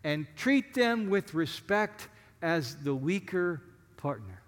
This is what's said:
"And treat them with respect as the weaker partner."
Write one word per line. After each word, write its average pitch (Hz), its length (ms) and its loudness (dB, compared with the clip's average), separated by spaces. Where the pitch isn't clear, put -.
"And 151 300 -2
treat 269 380 2
them 233 360 2
with 190 240 0
respect 202 760 -2
as 160 340 0
the 143 180 -2
weaker 175 680 0
partner." 107 500 -6